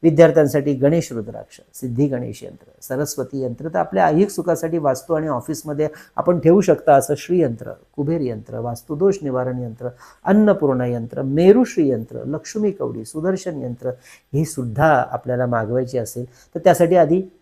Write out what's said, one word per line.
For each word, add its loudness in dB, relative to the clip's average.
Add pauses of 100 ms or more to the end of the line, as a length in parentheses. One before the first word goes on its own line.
विद्यार्थ्यांसाठी 4
गणेश 0
रुद्राक्ष, -12 (140)
सिद्धी -2
गणेश -6
यंत्र, -20 (120)
सरस्वती -6
यंत्र, -8
तर -4
आपल्या 0
ऐहिक 2
सुखासाठी -4
वास्तू -2
आणि -4
ऑफिसमध्ये -4 (280)
आपण 0
ठेवू 6
शकता 4
असं 4
श्रीयंत्र, -2 (240)
कुबेर -2
यंत्र, -8
वास्तुदोष -2
निवारण -4
यंत्र, -10 (360)
अन्नपूर्णा 4
यंत्र, -6
मेरुश्री 4
यंत्र, -6
लक्ष्मी -4
कवडी, -8
सुदर्शन -6
यंत्र -8 (440)
ही 0
सुद्धा 0
आपल्याला -4
मागवायची -2
असेल -8 (300)
तर -6
त्यासाठी 4
आधी 4 (200)